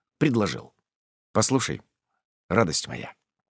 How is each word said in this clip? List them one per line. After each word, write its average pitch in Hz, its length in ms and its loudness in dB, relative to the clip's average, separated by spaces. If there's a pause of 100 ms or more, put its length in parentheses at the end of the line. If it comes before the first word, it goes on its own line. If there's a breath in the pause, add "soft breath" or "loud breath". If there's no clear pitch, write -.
(180)
предложил: 113 560 0 (580)
«Послушай, 110 500 0 (680)
радость 92 380 0
моя, - 260 -12 (360)